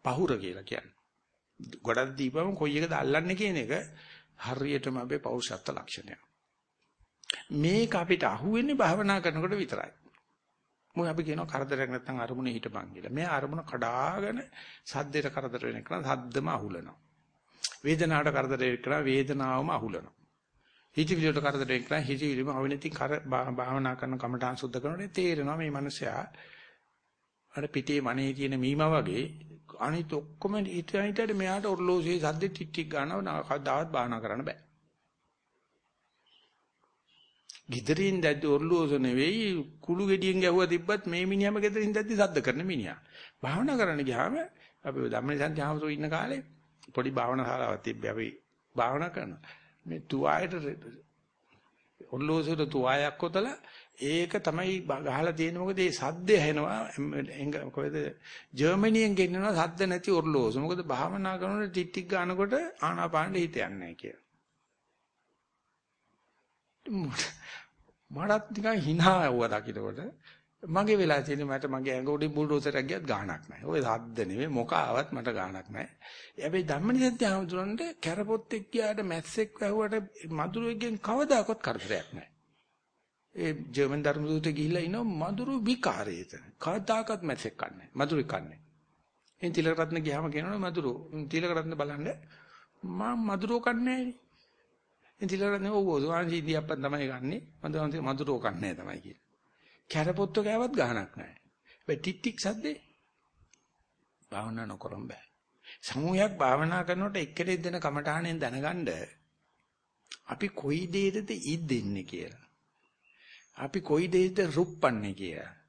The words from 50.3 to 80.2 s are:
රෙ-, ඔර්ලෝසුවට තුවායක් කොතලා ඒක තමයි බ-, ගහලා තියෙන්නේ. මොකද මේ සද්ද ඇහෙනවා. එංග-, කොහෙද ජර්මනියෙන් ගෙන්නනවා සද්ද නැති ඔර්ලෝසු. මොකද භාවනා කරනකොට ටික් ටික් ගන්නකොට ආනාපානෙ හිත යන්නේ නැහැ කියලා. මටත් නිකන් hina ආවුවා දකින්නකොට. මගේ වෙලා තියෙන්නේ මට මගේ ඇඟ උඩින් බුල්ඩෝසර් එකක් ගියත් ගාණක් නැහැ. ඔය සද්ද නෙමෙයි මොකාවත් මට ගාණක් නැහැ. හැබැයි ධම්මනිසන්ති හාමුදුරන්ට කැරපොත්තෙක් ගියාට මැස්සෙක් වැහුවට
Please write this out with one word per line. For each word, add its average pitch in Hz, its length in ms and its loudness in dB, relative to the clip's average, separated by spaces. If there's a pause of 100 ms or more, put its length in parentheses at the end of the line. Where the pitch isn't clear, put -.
රෙ-, 147 240 -6 (1300)
ඔර්ලෝසුවට 156 640 0
තුවායක් 143 480 2
කොතලා 190 400 -2 (420)
ඒක 165 380 0
තමයි 185 420 0
බ-, 139 220 -2
ගහලා 147 320 0
තියෙන්නේ. 165 280 -2
මොකද 190 140 -2
මේ 185 160 4
සද්ද 165 420 -4
ඇහෙනවා. 156 460 4 (560)
එංග-, 143 360 -4
කොහෙද 143 260 -4 (540)
ජර්මනියෙන් 202 640 4
ගෙන්නනවා 185 400 2
සද්ද 170 300 2
නැති 180 260 0
ඔර්ලෝසු. 147 480 4
මොකද 175 260 0
භාවනා 180 520 0
කරනකොට 196 340 -2
ටික් 175 180 0
ටික් 180 200 -6
ගන්නකොට 185 460 2 (240)
ආනාපානෙ 170 600 0
හිත 165 180 0
යන්නේ 98 220 -2
නැහැ 85 160 -10
කියලා. - 280 -14 (4000)
මටත් 208 420 2
නිකන් 214 280 0
hina 160 320 6
ආවුවා 123 400 4
දකින්නකොට. 104 480 -4 (640)
මගේ 202 340 4
වෙලා 151 260 4
තියෙන්නේ 143 240 -2
මට 135 200 -2
මගේ 135 260 -2
ඇඟ 131 160 -2
උඩින් 147 240 0
බුල්ඩෝසර් 147 440 2
එකක් 135 120 0
ගියත් 175 160 -4
ගාණක් 98 400 -2
නැහැ. - 200 -16
ඔය 82 160 2
සද්ද 113 400 0
නෙමෙයි 107 280 -2
මොකාවත් 131 640 2
මට 123 200 -2
ගාණක් 95 380 -4
නැහැ. 107 200 -8 (460)
හැබැයි 160 320 -2
ධම්මනිසන්ති 233 580 2
හාමුදුරන්ට 190 560 0 (180)
කැරපොත්තෙක් 208 720 -2
ගියාට 214 340 0
මැස්සෙක් 190 540 -2
වැහුවට 208 720 -2